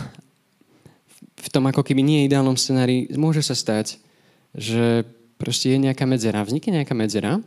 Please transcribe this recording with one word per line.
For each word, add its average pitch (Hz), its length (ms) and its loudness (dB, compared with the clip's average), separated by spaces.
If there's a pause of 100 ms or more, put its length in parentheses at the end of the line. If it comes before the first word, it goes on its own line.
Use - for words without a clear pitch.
(1400)
v - 80 -14
tom 135 160 2
ako 135 160 2
keby 135 160 0
nie 147 240 4
ideálnom 135 320 2
scenári 127 640 0
môže 156 240 2
sa - 80 -4
stať, 110 480 -2 (560)
že 117 480 0 (320)
proste 127 400 -2
je 135 80 2
nejaká 135 240 0
medzera, 110 320 0
vznikne 143 420 -2
nejaká 135 140 -4
medzera, 110 520 0